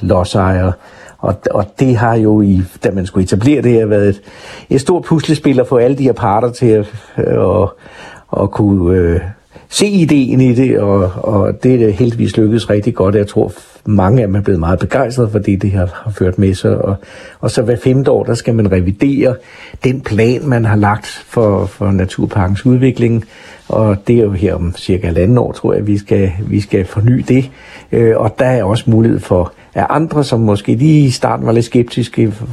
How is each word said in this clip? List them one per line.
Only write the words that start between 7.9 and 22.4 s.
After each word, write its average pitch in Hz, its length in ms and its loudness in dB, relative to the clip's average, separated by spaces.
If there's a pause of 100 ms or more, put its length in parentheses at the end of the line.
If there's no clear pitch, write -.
at 98 80 -2
kunne, 95 480 2
øh, 85 220 0 (500)
se - 160 0
ideen 147 540 2
i 127 140 4
det, 120 240 2
og, 98 380 0
og 101 460 -2
det 123 200 4
er 110 100 2
heldigvis 113 440 -2
lykkedes 110 340 0
rigtig 104 240 -2
godt. 98 200 0
Jeg 101 120 0
tror, 101 260 -2 (340)
mange 104 360 2
af 104 60 -2
dem 95 80 -2
er 104 40 -2
blevet 98 200 0
meget 82 180 0
begejstrede 123 520 -2
for 107 80 0
det, 98 240 -2
det 101 100 0
har, 90 180 -2 (140)
har 110 60 -8
ført 92 280 -2
med 95 160 2
sig. 104 220 0
Og, - 180 -2 (460)
og 123 100 -4
så 135 120 0
hver 117 220 0
femte 135 260 2
år, 110 140 2
der 113 100 -2
skal 120 200 -2
man 107 180 2
revidere 120 640 0 (500)
den 131 160 -2
plan, 113 480 0
man 117 160 0
har 107 120 0
lagt 104 300 0 (220)
for, 101 380 0
for 98 240 -4
naturparkens 95 760 -2